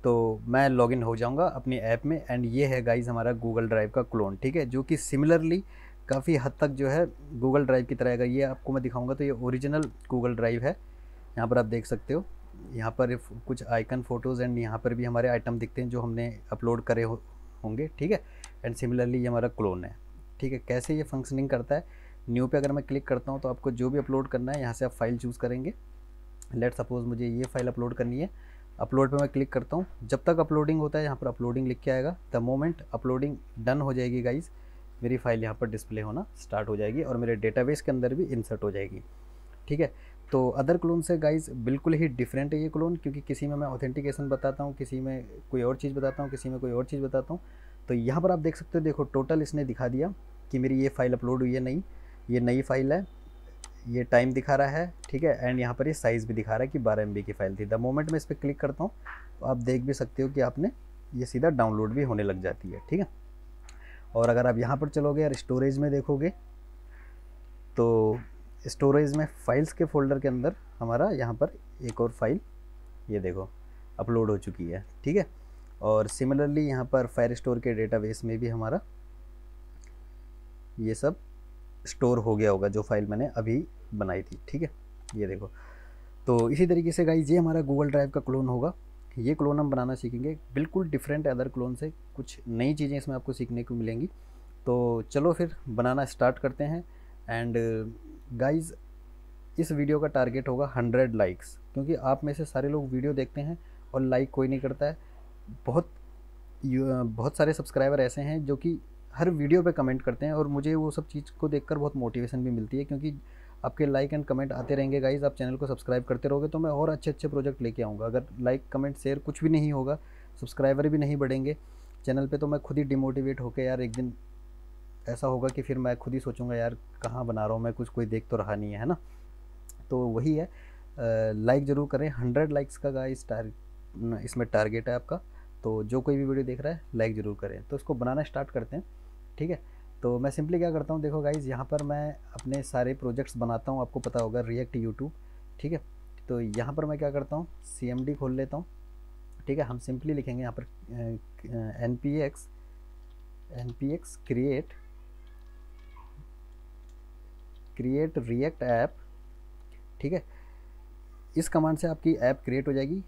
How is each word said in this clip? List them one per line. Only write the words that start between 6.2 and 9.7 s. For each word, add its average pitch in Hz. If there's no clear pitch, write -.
हद 131
तक 147
जो 135
है 160
Google 131
Drive 127
की 131
तरह 123
है। 120
अगर 123
ये 123
आपको 131
मैं 135
दिखाऊँगा 123
तो 143
ये 139
original 131